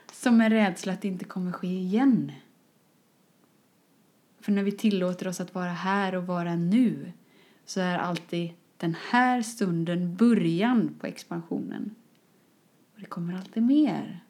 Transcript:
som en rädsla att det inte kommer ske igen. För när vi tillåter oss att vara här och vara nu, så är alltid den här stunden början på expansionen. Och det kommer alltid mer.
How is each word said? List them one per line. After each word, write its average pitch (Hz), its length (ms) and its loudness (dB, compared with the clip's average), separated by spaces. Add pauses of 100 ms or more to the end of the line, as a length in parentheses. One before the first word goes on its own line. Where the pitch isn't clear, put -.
(120)
som 226 300 4
en 220 80 4
rädsla 202 440 2
att 180 80 -8
det 208 60 -4
inte 190 180 -6
kommer 180 260 -6
ske 180 160 -8
igen. 185 640 2 (2000)
För - 120 -2
när 202 120 2
vi 202 80 0
tillåter 190 560 0
oss 180 140 -6
att 180 140 -10
vara 180 140 -4
här 185 460 -2
och 180 120 -4
vara 175 280 -4
nu, 170 560 0 (540)
så - 160 -8
är 180 160 0
alltid 170 520 -6 (280)
den 165 180 -2 (140)
här 247 320 4
stunden 175 760 -2
början 208 840 4
på - 80 -8
expansionen. - 880 -8 (1000)
Och - 60 -20
det 196 40 -20
kommer 175 320 -8
alltid 226 260 -4
mer. 240 560 2 (100)